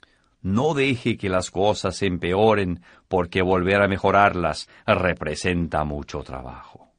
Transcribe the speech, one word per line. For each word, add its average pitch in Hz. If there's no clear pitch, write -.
No 120
deje 135
que 101
las 92
cosas 98
se 101
empeoren, 90
porque 92
volver 92
a 98
mejorarlas 95
representa 87
mucho 73
trabajo. 64